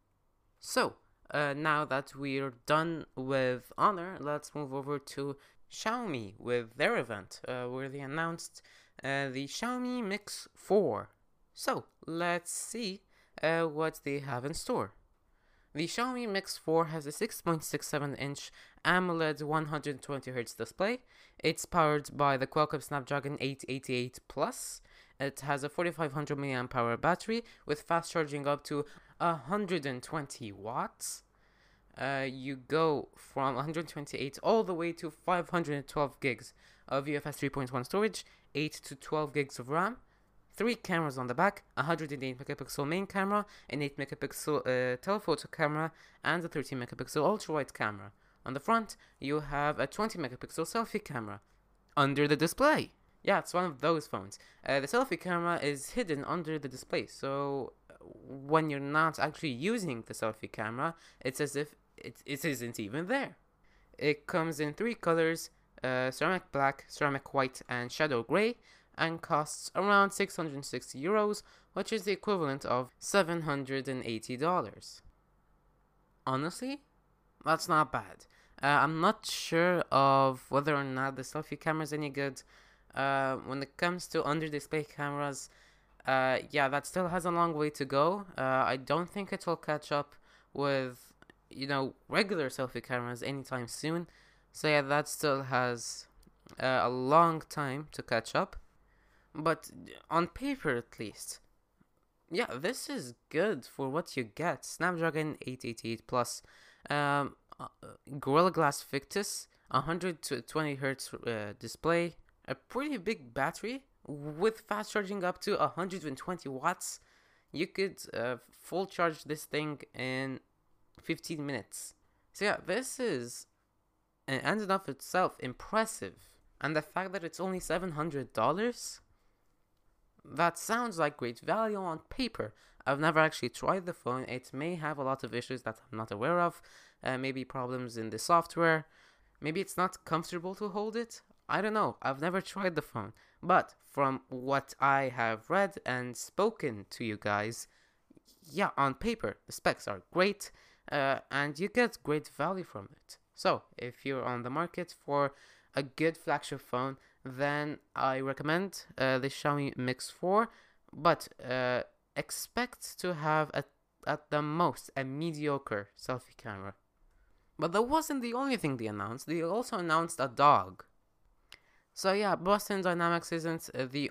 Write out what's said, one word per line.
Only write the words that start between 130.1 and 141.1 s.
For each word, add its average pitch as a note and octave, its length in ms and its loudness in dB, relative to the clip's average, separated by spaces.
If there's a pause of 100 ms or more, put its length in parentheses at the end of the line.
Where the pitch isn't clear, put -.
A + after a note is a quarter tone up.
that E3+ 340 2
sounds A3+ 400 -2
like D3 180 2
great A#2+ 240 -6
value G#3 380 0
on E3+ 220 -4 (100)
paper. E3 420 -4 (320)
I've C#3 160 2
never D#3 200 6
actually D3+ 300 2
tried F3 360 0
the F3 60 -4
phone. B2+ 320 -4
It - 280 -8
may D#3+ 220 -4
have D#3 240 -4
a C#3 60 -2
lot C3 180 0
of A2+ 120 -6
issues A#2+ 280 -4
that A2+ 180 -6
I'm - 180 -10
not A2+ 120 -6
aware C#3+ 300 2
of. E3+ 200 0 (420)
Uh, C3 140 0
maybe C3 280 -4
problems B2 520 -6
in A2 140 -4
the G#2+ 80 -6
software. E3 680 4 (540)
Maybe D#3+ 200 -2
it's - 160 -8
not F3+ 280 0
comfortable E3+ 520 -4
to G#3 120 -6
hold G#3 280 -4
it. A#3 240 -6 (280)